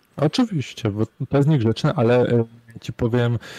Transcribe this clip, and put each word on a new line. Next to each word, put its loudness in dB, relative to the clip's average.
Oczywiście, -2
bo -2
to 0
jest 4
niegrzeczne, 2
ale, 4
e, 0
ja -20
ci -12
powiem, 0